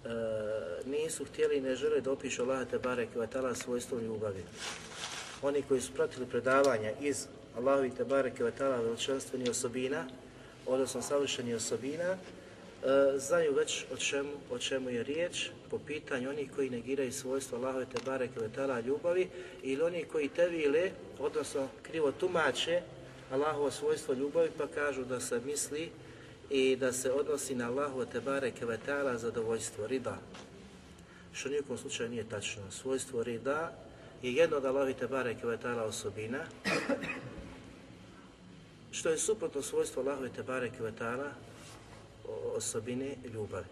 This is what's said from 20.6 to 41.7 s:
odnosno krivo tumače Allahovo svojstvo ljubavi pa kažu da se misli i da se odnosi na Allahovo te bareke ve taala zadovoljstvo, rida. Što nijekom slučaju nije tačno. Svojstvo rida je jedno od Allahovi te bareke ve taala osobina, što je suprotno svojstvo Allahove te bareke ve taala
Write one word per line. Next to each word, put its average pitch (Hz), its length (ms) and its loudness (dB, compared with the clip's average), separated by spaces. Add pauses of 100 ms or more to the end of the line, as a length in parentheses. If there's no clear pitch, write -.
odnosno 139 500 0 (140)
krivo 151 300 2
tumače 170 720 4 (480)
Allahovo 143 400 4
svojstvo 147 440 0
ljubavi 143 440 4
pa 147 80 2
kažu 139 380 0
da 123 160 -2
se 120 240 0
misli 147 460 -2 (600)
i 131 260 6
da 127 160 4
se 127 200 2
odnosi 143 420 2
na 120 160 0
Allahovo 131 340 0
te 123 160 -2
bareke 135 460 0
ve 113 200 0
taala 139 320 2
zadovoljstvo, 113 680 0
rida. 117 320 0 (1120)
Što - 160 -4
nijekom 131 300 0
slučaju 123 300 -4
nije 117 200 -4
tačno. 101 420 -4
Svojstvo 127 520 -2
rida 135 500 0 (500)
je 123 100 0
jedno 151 240 6
od 135 80 2
Allahovi 131 300 4
te 123 120 -2
bareke 120 400 0
ve 117 100 2
taala 120 260 -2
osobina, 110 640 -4 (2500)
što - 160 -2
je 156 100 4
suprotno 160 440 0
svojstvo 156 400 0
Allahove 131 340 0
te 113 60 -6
bareke 120 400 -2
ve 107 100 -2
taala 123 400 -4 (960)